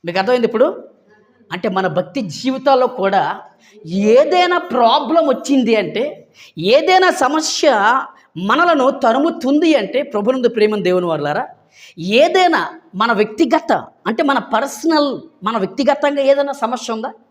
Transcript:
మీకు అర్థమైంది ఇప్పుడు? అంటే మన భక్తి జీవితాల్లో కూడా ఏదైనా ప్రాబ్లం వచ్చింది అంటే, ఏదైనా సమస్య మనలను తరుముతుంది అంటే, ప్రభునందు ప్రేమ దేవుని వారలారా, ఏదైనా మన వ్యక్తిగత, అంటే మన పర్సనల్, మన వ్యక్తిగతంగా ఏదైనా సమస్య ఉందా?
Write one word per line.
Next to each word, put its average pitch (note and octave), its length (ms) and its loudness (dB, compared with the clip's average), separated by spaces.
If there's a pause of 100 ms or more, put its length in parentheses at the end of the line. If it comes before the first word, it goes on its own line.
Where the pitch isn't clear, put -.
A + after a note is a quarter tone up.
మీకు F3 140 -4
అర్థమైంది A#3 280 0
ఇప్పుడు? B3 420 -2 (600)
అంటే F3+ 180 -6
మన F#3+ 180 -2
భక్తి F#3 340 -4
జీవితాల్లో B3+ 640 0
కూడా F#3+ 540 -2 (440)
ఏదైనా D4 720 2
ప్రాబ్లం C4+ 720 2
వచ్చింది B3+ 480 0
అంటే, G#3 540 -6 (280)
ఏదైనా D#4+ 540 4
సమస్య D4+ 600 0 (640)
మనలను C4+ 540 2
తరుముతుంది C#4+ 840 0
అంటే, A#3 260 -2
ప్రభునందు A#3 480 -2
ప్రేమ G#3+ 260 0
దేవుని F3+ 300 0
వారలారా, D3 420 -4 (520)
ఏదైనా C#4+ 840 2 (140)
మన A3+ 160 0
వ్యక్తిగత, G#3+ 760 0 (200)
అంటే A3+ 160 -2
మన C4+ 160 0
పర్సనల్, C4+ 800 -2 (220)
మన A3 140 -2
వ్యక్తిగతంగా C#4 640 0
ఏదైనా C#4 300 2
సమస్య B3 420 -6
ఉందా? A#3 200 -8 (180)